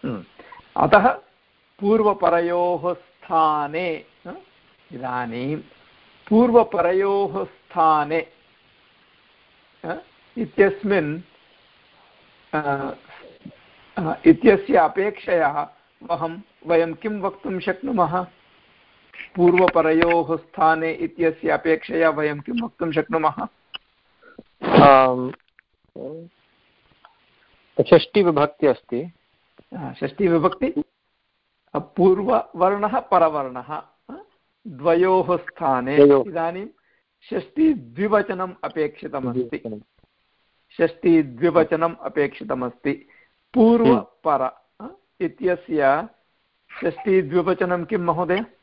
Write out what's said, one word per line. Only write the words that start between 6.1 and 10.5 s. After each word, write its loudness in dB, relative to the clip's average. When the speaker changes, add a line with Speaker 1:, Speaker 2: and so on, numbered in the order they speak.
Speaker 1:
पूर्वपरयोः 2
स्थाने, -2
ह? -8
इत्यस्मिन्, -2